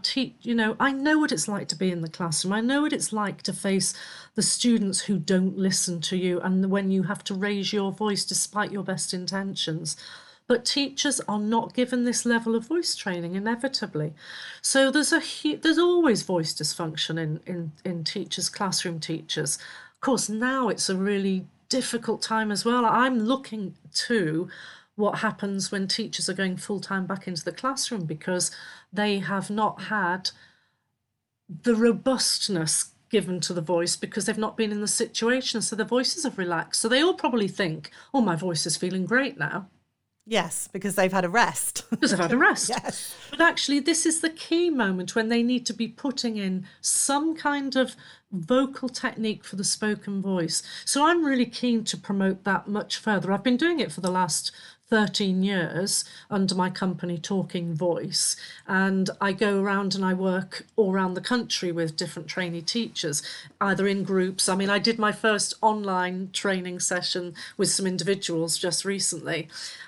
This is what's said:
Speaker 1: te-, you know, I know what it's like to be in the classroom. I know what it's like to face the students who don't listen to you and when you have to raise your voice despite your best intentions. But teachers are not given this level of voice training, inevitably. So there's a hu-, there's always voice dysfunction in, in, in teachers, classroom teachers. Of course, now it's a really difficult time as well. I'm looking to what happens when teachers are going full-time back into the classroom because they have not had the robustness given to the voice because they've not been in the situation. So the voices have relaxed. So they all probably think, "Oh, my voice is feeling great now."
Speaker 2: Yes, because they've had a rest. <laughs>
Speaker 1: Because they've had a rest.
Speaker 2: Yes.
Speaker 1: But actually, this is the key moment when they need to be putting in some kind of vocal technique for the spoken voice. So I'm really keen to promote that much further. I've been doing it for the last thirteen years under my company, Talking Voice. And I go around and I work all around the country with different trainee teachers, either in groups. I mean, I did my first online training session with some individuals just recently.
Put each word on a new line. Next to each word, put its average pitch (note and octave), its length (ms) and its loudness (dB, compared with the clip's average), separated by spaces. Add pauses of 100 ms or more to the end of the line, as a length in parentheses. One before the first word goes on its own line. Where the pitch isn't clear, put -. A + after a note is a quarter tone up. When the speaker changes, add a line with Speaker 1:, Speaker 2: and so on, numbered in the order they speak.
Speaker 1:
te-, B3+ 400 -2
you A#3 120 -2
know, A3+ 260 2
I C4+ 100 4
know C#4+ 280 4
what D4+ 120 2
it's - 160 0
like G3+ 220 -4
to - 80 -4
be F#3 160 2
in F3 80 -2
the D#3+ 80 -4
classroom. E3+ 460 -2
I G#3+ 60 2
know C4+ 220 2
what D4+ 100 0
it's - 200 -2
like G#3 300 -4
to G3+ 100 -2
face F#3+ 420 0 (400)
the - 80 0
students G3+ 600 2
who G3+ 160 0
don't F#3+ 380 2
listen F#3 440 0
to F3+ 160 -2
you F3+ 240 0
and F#3+ 300 2
when G3 200 2
you F#3+ 140 4
have G3 200 -4
to G3+ 100 -4
raise G3 380 -2
your G3 200 0
voice G#3 320 0
despite - 480 -2
your G3 100 -4
best F#3 320 -4
intentions. F3+ 800 -4 (500)
But A#3+ 180 2
teachers C#4 640 0
are G#3 100 0
not G#3+ 360 0
given B3 280 2
this A#3+ 240 0
level A3+ 300 2
of A3+ 100 -2
voice E4 300 0
training, F3 400 -4
inevitably. G3 800 -2 (460)
So C4+ 300 4
there's D4 220 2
a E4 80 6
hu-, - 380 -2
there's D#4+ 200 4
always E4+ 440 6
voice E3 300 0
dysfunction D#3+ 680 -4
in, D#3 260 -2
in, E3+ 260 -6 (120)
in F3 180 -4
teachers, - 460 -4
classroom F#3 500 -2
teachers. D#3 600 -4 (360)
Of - 60 -20
course, - 280 2
now B3 400 0
it's - 200 -2
a F#3+ 80 0
really G3 500 0 (220)
difficult A#3 520 -2
time A3 300 0
as G3 140 -2
well. A#3+ 200 4
I'm A#3+ 360 4
looking G#3+ 560 -2 (300)
to F3+ 420 0 (480)
what G3+ 220 0
happens G3 520 -2
when G3 160 -2
teachers - 420 -4
are F#3 60 -2
going F#3 220 0
full-time F#3+ 500 -4
back F#3+ 220 -6
into F3+ 160 -6
the F3 80 -4
classroom B3 520 -4
because F3+ 460 -2 (420)
they G3+ 280 0
have F#3+ 300 -2
not G#3 320 0
had F#3 480 -2 (1200)
the A3 280 0
robustness G#3 1120 2 (180)
given F#3 320 0
to F3 140 -4
the F3 60 -4
voice E3+ 340 0
because - 320 -4
they've - 100 0
not G#3+ 200 -2
been G#3+ 160 0
in G#3 80 -2
the G#3 80 -2
situation. A#3 760 0
So G#3 140 -4
the G#3 80 0
voices B3+ 400 0
have B3+ 140 -4
relaxed. F3 420 -2
So A3+ 80 2
they C4 140 4
all F4 120 4
probably A#3+ 320 0
think, D#3+ 440 -2 (220)
"Oh, C#4 80 4
my G3 140 4
voice E3 320 -2
is E3 100 -2
feeling F#3 300 -2
great B3+ 320 0
now." E3+ 300 -4 (580)
Speaker 2:
Yes, G#3 420 0
because G3 260 -4
they've F#3 180 4
had F#3+ 120 4
a F3 60 0
rest. - 560 2
<laughs> - 40 -8
Speaker 1:
Because - 200 2
they've F#3 100 2
had E3+ 120 2
a A#3+ 60 4
rest. F#4 300 4
Speaker 2:
Yes. - 480 -6 (140)
Speaker 1:
But D4 100 0
actually, E4 400 4
this D#4 260 2
is D#4 140 2
the E4 100 0
key E4+ 400 0
moment G3 460 0
when A3+ 120 2
they A#3 140 4
need A#3+ 240 2
to A#3 60 -4
be A3 160 -4
putting B3 480 -4
in F#3 300 -2 (140)
some D4+ 540 2
kind C#4+ 400 -2
of C4 220 2 (340)
vocal B3+ 580 0
technique A3 560 -4
for - 120 -12
the F#3+ 80 -4
spoken G3+ 580 -2
voice. F3+ 400 0 (220)
So C#4+ 220 4
I'm E4+ 180 4
really C4 220 4
keen A#3+ 380 0
to - 120 -4
promote F#3+ 480 0
that G3 240 0
much G#3 300 -4
further. F#3+ 340 0
I've G3 100 0
been B3 140 4
doing E4 240 2
it G3+ 100 -2
for E3+ 120 -10
the F3+ 80 0
last F3+ 420 0 (360)
thirteen F#3+ 560 4
years F#3+ 600 0 (260)
under F#3+ 240 2
my F#3 140 2
company, F3 480 -2
Talking F3 580 -2
Voice. F3 640 0 (300)
And F#3+ 420 2 (120)
I G3 120 2
go G3 280 2
around G3 340 0
and G3 100 0
I F#3 100 2
work F#3 600 -2
all G3 180 4
around F#3 220 2
the F#3 60 -6
country A3+ 500 -2
with E3 260 -2
different E3 320 -6
trainee E3+ 340 -4
teachers, - 600 -4 (380)
either G3 260 2
in G3 160 2
groups. F#3+ 460 2
I F#3 80 2
mean, G3 120 0
I G3+ 120 4
did A3+ 180 0
my G#3+ 140 2
first G#3 480 0
online F#3+ 720 0
training F#3 480 -2
session F3+ 540 -2 (220)
with F#3 140 2
some - 160 0
individuals E3 720 0
just F3 260 -2
recently. E3+ 640 -2 (400)